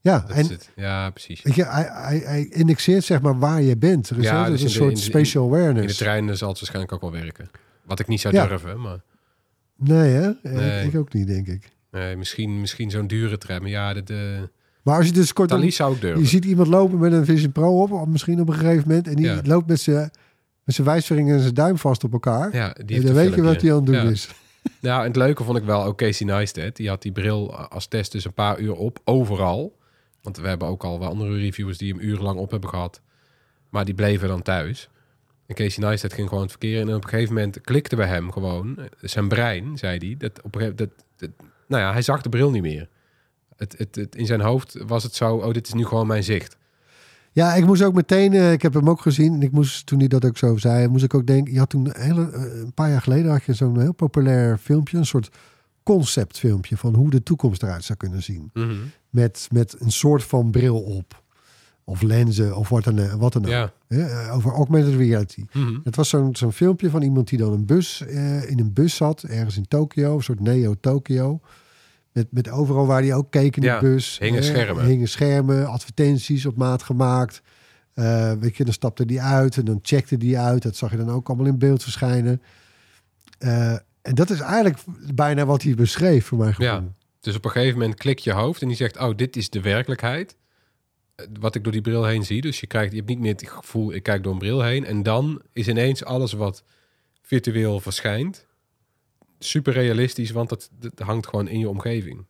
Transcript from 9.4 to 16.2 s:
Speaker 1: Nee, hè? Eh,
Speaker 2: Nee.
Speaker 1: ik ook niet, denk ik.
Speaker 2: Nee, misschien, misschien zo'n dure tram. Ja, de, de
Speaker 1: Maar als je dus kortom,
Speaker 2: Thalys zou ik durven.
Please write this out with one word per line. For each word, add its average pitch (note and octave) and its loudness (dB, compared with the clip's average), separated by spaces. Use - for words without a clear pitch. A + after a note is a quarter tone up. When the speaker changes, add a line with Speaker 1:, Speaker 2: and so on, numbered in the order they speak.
Speaker 1:
Nee, D3+ 4
hè? E3+ 2
Eh, C3 -10
Speaker 2:
Nee. G#2 -2
Speaker 1:
ik D3+ -2
ook D3+ -4
niet, G2+ 0
denk F#2+ -4
ik. F#2+ -10
Speaker 2:
Nee, F#2 -8
misschien, G2+ -6
misschien G2+ -8
zo'n G#2 -4
dure G#2+ -2
tram. F#2 -8
Ja, G2+ -4
de, G2+ -8
de G2+ -8
Speaker 1:
Maar D3 2
als E3+ 4
je E3+ 0
dus F3 4
kortom, F3+ 2
Speaker 2:
Thalys F3 2
zou C#3 0
ik B2 -8
durven. E2+ 0